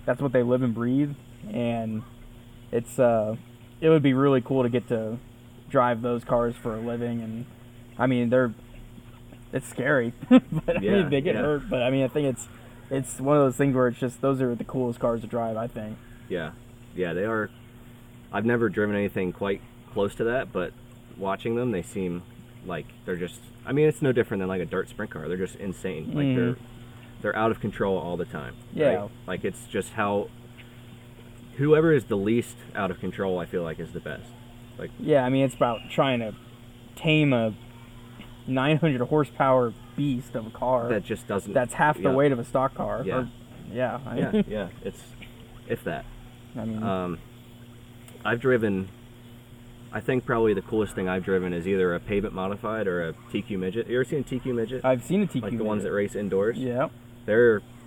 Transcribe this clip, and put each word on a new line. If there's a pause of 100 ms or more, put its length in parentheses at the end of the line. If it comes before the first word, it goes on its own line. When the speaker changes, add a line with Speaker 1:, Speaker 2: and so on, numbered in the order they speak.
Speaker 1:
that's
what
they
live
and
breathe. (360)
And (680)
it's,
uh, (440)
it
would
be
really
cool
to
get
to (500)
drive
those
cars
for
a
living.
And, (540)
I
mean,
they're, (960)
it's
scary.
<laughs>
But,
I
Speaker 2:
Yeah,
Speaker 1:
mean,
they
get
Speaker 2:
yeah.
Speaker 1:
hurt.
But,
I
mean,
I
think
it's, (420)
it's
one
of
those
things
where
it's
just,
those
are
the
coolest
cars
to
drive,
I
think. (320)
Speaker 2:
Yeah. (440)
Yeah,
they
are. (840)
I've
never
driven
anything
quite (320)
close
to
that,
but (440)
watching
them,
they
seem (440)
like (180)
they're
just, (260)
I
mean,
it's
no
different
than,
like,
a
dirt
sprint
car.
They're
just
insane.
Like,
Speaker 1:
Mm.
Speaker 2:
they're, (640)
they're
out
of
control
all
the
time, (200)
Speaker 1:
Yeah.
Speaker 2:
right? (160)
Like,
it's
just
how, (1300)
whoever
is
the
least (180)
out
of
control,
I
feel
like,
is
the
best. (480)
Like
Speaker 1:
Yeah,
I
mean,
it's
about (100)
trying
to (640)
tame
a (920)
nine
hundred
horsepower (220)
beast
of
a
car
Speaker 2:
that
just
doesn't,
Speaker 1:
that's
half
the
Speaker 2:
yeah.
Speaker 1:
weight
of
a
stock
car.
Speaker 2:
Yeah.
Speaker 1:
Or, (440)
yeah,
I
Speaker 2:
Yeah,
Speaker 1:
mean,
<laughs>
Speaker 2:
yeah, (160)
it's, (640)
if
that. (520)
Speaker 1:
I
mean,
Speaker 2:
Um, (1080)
I've
driven, (1040)
I
think
probably
the
coolest
thing
I've
driven
is
either
a
pavement
modified
or
a (180)
T
Q
midget.
You
ever
seen
a
T
Q
midget?
Speaker 1:
I've
seen
a
T
Q
Speaker 2:
Like
the
ones
Speaker 1:
midget.
Speaker 2:
that
race
indoors?
Speaker 1:
Yeah. (380)
Speaker 2:
They're, (260)